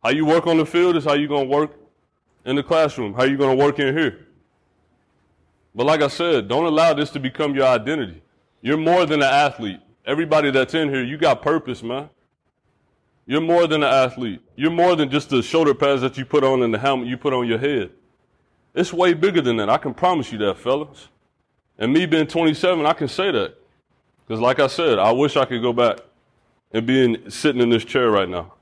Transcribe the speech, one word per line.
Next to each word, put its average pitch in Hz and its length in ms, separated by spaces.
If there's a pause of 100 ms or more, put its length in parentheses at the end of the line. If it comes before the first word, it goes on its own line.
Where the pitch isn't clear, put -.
How 117 60
you 151 160
work 165 200
on 165 120
the 160 80
field 175 320
is 143 80
how 151 80
you 143 160
gonna 143 160
work 147 260 (720)
in 135 140
the 143 60
classroom. 139 500
How 123 100
you 139 140
gonna 135 180
work 143 240
in 139 180
here? 151 220 (1600)
But 123 120
like 151 160
I 143 40
said, 143 400
don't 139 180
allow 160 280
this 147 180
to 143 80
become 139 360
your 139 100
identity. 120 560 (400)
You're 139 160
more 165 300
than 147 160
an 135 60
athlete. 135 500 (260)
Everybody 151 460
that's 131 240
in 160 120
here, 135 160
you 135 140
got 147 240
purpose, 143 400
man. 131 300 (1120)
You're 147 160
more 170 240
than 156 160
an 135 100
athlete. 127 500 (140)
You're 143 140
more 175 260
than 151 140
just 147 220
the 127 100
shoulder 151 320
pads 139 280
that 127 140
you 131 100
put 147 180
on 135 180
and 117 100
the 107 60
helmet 127 300
you 123 100
put 139 160
on 123 140
your 113 100
head. 127 320 (840)
It's 175 180
way 175 220
bigger 170 260
than 120 160
that. 104 100
I 127 120
can 131 160
promise 175 360
you 113 80
that, 101 200
fellas. 147 480 (720)
And 113 120
me 170 140
being 156 220
twenty-seven, 165 580
I 160 80
can 156 140
say 185 240
that. 101 240 (720)
'Cause 110 120
like 123 200
I 139 80
said, 135 320
I 104 120
wish 139 260
I 135 80
could 120 180
go 120 100
back 120 280 (680)
and 113 140
be 131 180
in, 110 280
sitting 127 300
in 120 100
this 113 120
chair 123 280
right 98 180
now. 90 320